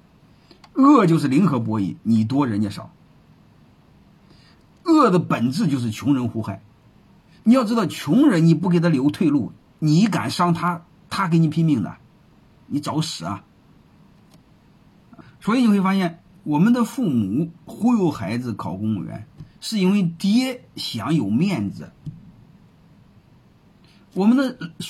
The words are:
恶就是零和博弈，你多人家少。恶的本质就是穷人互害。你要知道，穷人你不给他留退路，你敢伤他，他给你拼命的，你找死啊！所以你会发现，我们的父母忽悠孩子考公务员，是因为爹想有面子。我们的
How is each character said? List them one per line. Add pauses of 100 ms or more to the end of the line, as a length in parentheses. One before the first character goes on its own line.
(720)
恶
就
是
零
和
博
弈，
你
多
人
家
少。 (1900)
恶
的
本
质
就
是
穷
人
互
害。 (840)
你
要
知
道，
穷
人
你
不
给
他
留
退
路， (280)
你
敢
伤
他， (260)
他
给
你
拼
命
的， (720)
你
找
死
啊！ (2000)
所
以
你
会
发
现， (220)
我
们
的
父
母 (140)
忽
悠
孩
子
考
公
务
员， (320)
是
因
为
爹 (120)
想
有
面
子。 (2250)
我
们
的 (180)